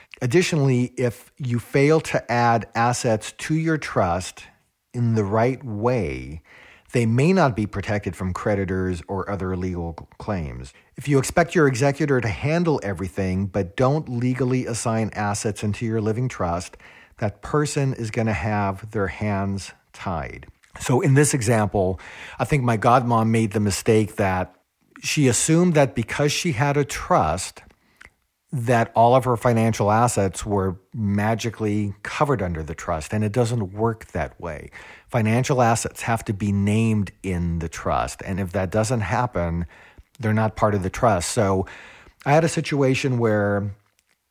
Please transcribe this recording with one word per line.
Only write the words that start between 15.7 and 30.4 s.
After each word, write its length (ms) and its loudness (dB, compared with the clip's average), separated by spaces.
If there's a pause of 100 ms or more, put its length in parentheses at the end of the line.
your 160 -2
living 260 -2
trust, 500 -6 (420)
that 240 -6
person 500 -2
is 160 -6
gonna 240 -2
have 560 -2
their 160 -2
hands 680 -4 (220)
tied. 540 -8 (320)
So 220 2
in 120 4
this 200 6
example, 680 2 (380)
I 80 -2
think 180 0
my 140 2
godmom 520 2
made 220 2
the 80 -2
mistake 560 2
that 400 -2 (460)
she 260 2
assumed 460 4
that 200 4
because 380 -2
she 220 -2
had 240 0
a 80 2
trust, 800 -2 (880)
that 440 2
all 200 6
of 100 4
her 100 2
financial 560 2
assets 540 2